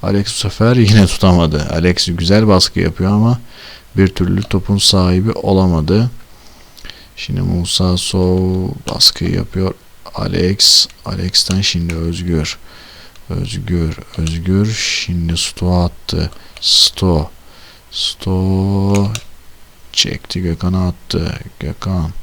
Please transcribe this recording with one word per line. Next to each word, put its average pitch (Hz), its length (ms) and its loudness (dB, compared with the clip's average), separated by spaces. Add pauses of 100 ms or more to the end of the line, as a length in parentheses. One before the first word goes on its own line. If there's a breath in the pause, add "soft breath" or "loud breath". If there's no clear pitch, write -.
Alex 101 220 0
bu - 40 -8
sefer 110 460 0
yine 110 320 6
tutamadı. 85 640 2
Alex 87 360 2
güzel 92 400 2
baskı 92 320 2
yapıyor 90 320 0
ama 113 280 2 (580 loud breath)
bir 98 100 6
türlü 92 360 0
topun 98 340 0
sahibi 92 540 2
olamadı. 95 800 2 (1040 loud breath)
Şimdi - 260 -6
Musa 90 560 0
Sov 92 680 0 (220)
baskıyı - 460 0
yapıyor. 90 380 -2 (420)
Alex. 92 720 2 (180)
Alex'ten 92 560 -2
şimdi 85 340 -2
Özgür. 85 600 -2 (720 loud breath)
Özgür. 87 680 -4 (200)
Özgür. 92 560 0 (320)
Şimdi 85 320 -2
Sto 90 460 0
attı. - 480 -4 (300 loud breath)
Sto. - 680 2 (640 loud breath)
Sto. 98 1200 0 (840)
Çekti. - 480 -4
Gökhan'a 90 460 0
attı. - 520 -4 (200)
Gökhan. 85 520 -4 (120)